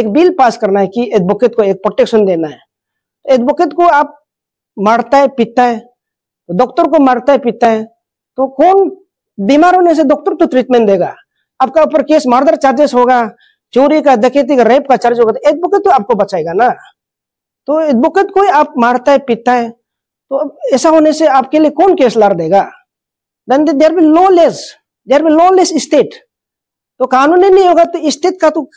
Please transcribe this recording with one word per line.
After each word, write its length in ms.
एक 100
बिल 280
पास 180
करना 240
है 60
कि 280
एडवोकेट 400
को 80
एक 140
प्रोटेक्शन 480
देना 240
है। 100
एडवोकेट 420
को 100
आप 420
मारता 400
है, 100
पीटता 340
है, 160
तो 80
डॉक्टर 280
को 140
मारता 340
है, 60
पीटता 280
है, 180
तो 100
कौन 500
बीमार 340
होने 200
से 100
डॉक्टर 300
तो 120
ट्रीटमेंट 400
देगा? 280
आपका 220
ऊपर 200
केस 240
मर्डर 300
चार्जेस 380
होगा, 360
चोरी 300
का, 140
डकैती 400
का, 60
रेप 260
का 80
चार्ज 240
होगा, 120
तो 180
एडवोकेट 340
तो 60
आपको 240
बचाएगा 380
ना। 160
तो 140
एडवोकेट 460
को 260
आप 260
मारता 340
है, 60
पीटता 340
है, 180
तो 60
अब 220
ऐसा 140
होने 240
से 140
आपके 320
लिए 120
कौन 240
केस 220
लड़ 180
देगा? 360
Then 220
there 220
will 220
lawless, 400
there 180
will 120
lawless 460
state। 260
तो 80
कानून 380
ही 60
नहीं 180
होगा 160
तो 260
स्टेट 300
का 100
तो 260